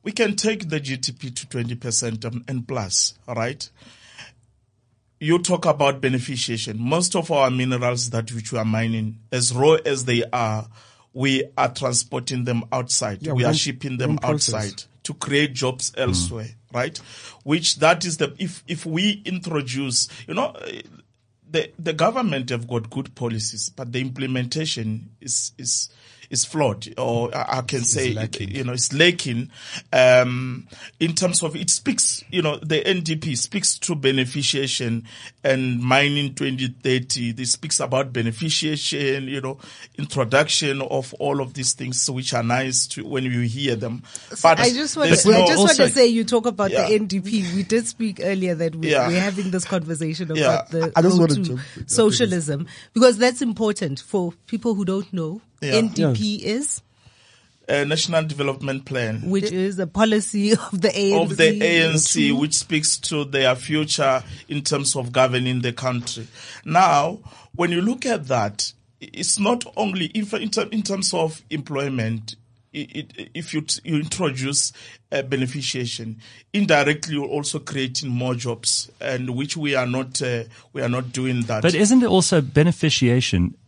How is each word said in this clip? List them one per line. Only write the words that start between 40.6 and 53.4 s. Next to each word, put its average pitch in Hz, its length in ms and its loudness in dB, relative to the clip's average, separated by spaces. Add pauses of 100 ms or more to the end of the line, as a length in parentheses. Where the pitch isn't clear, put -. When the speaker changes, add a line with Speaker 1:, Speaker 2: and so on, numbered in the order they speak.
Speaker 1:
of 131 320 -4
all 139 260 -2
of 131 140 -6
these 131 180 -2
things, 127 380 -4
which 127 240 -4
are 117 80 0
nice 131 460 0
to, - 180 -10
when 131 180 -2
you 123 160 0
hear 123 340 0
them. 117 280 -6 (260)
Speaker 4:
So - 80 -12 (140)
Speaker 1:
But 220 100 6
Speaker 4:
I 247 80 6
just 277 300 0
wanna, 285 100 2
Speaker 1:
there's 165 180 6
Speaker 4:
I 208 40 10
Speaker 1:
no 185 160 8
Speaker 4:
just 170 100 6
wanna 190 40 6 (100)
Speaker 3:
Also - 160 6
Speaker 4:
say, 247 220 6
you 226 160 2
talk 226 200 2
about 202 260 0
Speaker 1:
Yeah. 214 180 2
Speaker 4:
the 214 60 4
N 214 120 2
D 185 140 -2
P. 185 360 -2
We 196 60 0
did 226 240 0
speak 214 360 -6
earlier 185 320 0
that 165 220 -2
we, 160 140 -2
Speaker 1:
Yeah. 135 180 4
Speaker 4:
we're 175 100 2
having 190 320 -2
this 180 140 -2
conversation 160 720 -4
Speaker 1:
Yeah. 151 100 2
Speaker 4:
about 131 280 2
the 165 220 0
Speaker 2:
I 165 60 6
just 180 180 6
wanna 165 180 8
Speaker 4:
go-to 196 60 0
Speaker 2:
jump 131 180 -4 (180)
in. - 100 -12
Speaker 4:
socialism, 180 800 2 (260)
because 233 240 8
that's 247 240 2